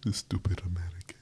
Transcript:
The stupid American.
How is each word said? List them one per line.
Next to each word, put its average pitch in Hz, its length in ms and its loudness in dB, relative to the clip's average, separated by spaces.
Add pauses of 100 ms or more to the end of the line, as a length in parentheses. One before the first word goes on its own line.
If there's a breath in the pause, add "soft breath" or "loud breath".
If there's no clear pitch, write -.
The 104 120 2
stupid - 500 2
American. 87 580 -4